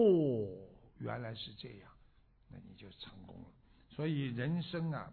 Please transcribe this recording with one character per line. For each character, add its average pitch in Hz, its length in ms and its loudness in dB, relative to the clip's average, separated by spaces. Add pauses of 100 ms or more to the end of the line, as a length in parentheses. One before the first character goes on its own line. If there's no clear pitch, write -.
(1000)
原 117 240 -4
来 113 140 -8
是 104 180 -12
这 123 140 -14
样， 101 200 -16 (600)
那 98 100 -18
你 95 160 -18
就 98 240 -18
成 - 140 -16 (120)
功 90 180 -16
了。 87 60 -16 (420)
所 151 180 -2
以 139 260 0
人 147 260 0
生 165 300 -2
啊， 123 220 -6